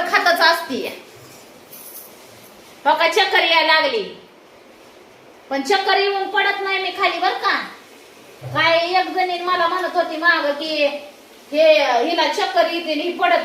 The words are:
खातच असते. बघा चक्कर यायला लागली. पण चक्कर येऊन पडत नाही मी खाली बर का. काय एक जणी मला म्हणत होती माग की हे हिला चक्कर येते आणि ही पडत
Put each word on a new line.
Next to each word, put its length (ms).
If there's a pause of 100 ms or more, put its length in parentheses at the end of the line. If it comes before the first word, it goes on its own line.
(120)
खातच 280
असते. 720 (1700)
बघा 220
चक्कर 360
यायला 300
लागली. 480 (1300)
पण 120
चक्कर 360
येऊन 320
पडत 320
नाही 180
मी 100
खाली 300
बर 100
का. 300 (840)
काय 340
एक 320
जणी 300
मला 280
म्हणत 260
होती 240
माग 340
की 340 (680)
हे 300
हिला 460
चक्कर 440
येते 200
आणि 100
ही 100
पडत 340